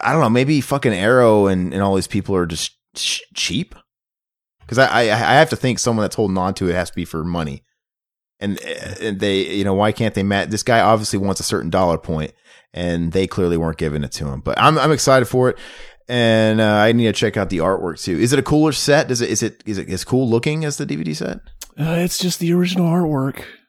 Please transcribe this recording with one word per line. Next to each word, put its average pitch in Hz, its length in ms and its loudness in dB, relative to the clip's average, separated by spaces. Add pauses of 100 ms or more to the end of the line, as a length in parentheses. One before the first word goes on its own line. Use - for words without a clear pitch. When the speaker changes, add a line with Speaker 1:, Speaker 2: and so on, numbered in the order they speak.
Speaker 1:
I 127 100 0
don't 160 80 2
know. 123 80 4
Maybe 131 320 2
fucking 131 320 -2
Arrow 107 540 4
and, 92 260 0
and 95 100 -2
all 98 120 2
these 92 120 0
people 98 300 -2
are 87 100 2
just 80 260 -8 (220)
ch-, - 280 -6 (120)
cheap. - 400 -6 (920)
'Cause 113 120 -2
I, 131 80 6
I, 110 260 2
I 113 220 2
have 151 160 6
to 113 60 -2
think 123 220 -2
someone 113 260 0
that's - 120 -4
holding 95 220 0
on 92 160 -2
to 92 160 -2
it 85 40 -2
has 87 140 -2
to - 80 -14
be 87 80 -4
for 80 180 -6
money. 82 420 -6 (760)
And, 101 220 -4
and 95 580 -8
they, 98 220 2
you 92 200 -2
know, 98 120 0
why 107 180 2
can't 110 220 -2
they 98 80 -2
ma-, 98 240 0
this 101 160 -6
guy 117 180 4
obviously 107 380 2
wants 98 200 -2
a - 60 -8
certain 82 240 -4
dollar 87 300 2
point, 78 340 -6 (400)
and 85 400 -4
they 95 140 2
clearly 85 320 0
weren't 80 180 -2
giving 76 260 -4
it 69 100 -8
to - 140 -8
him. 67 140 -8
But - 180 -4
I'm, 151 200 4
I'm 139 120 2
excited 131 360 4
for 127 240 2
it, - 80 -6 (500)
and, 110 540 2
uh, 107 140 4
I 107 160 6
need 120 120 2
to 110 80 2
check 107 240 -2
out 98 140 -2
the 90 80 -2
artwork 87 440 -2
too. 87 160 -2
Is 120 140 2
it 143 60 4
a 131 40 2
cooler 151 300 2
set? 143 360 2
Does 127 120 -2
it, 117 80 0
is 107 140 -2
it, - 240 -6
is 104 100 -4
it - 140 -8
as 92 120 -4
cool 127 280 0
looking 151 340 0
as 147 140 -6
the 147 80 -6
D 143 100 -6
V 156 80 -8
D 156 80 -4
set? - 280 -8 (380)
Speaker 2:
Uh, 160 200 -2
it's 175 180 -2
just 180 220 -2
the 170 160 0
original 180 340 2
artwork. 151 540 0 (260)